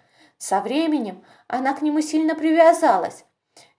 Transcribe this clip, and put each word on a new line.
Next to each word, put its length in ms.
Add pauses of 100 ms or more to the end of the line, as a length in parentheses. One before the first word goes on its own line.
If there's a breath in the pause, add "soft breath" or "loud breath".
(380 soft breath)
Со 220
временем 640 (220 soft breath)
она 260
к 100
нему 180
сильно 340
привязалась. 920 (540 soft breath)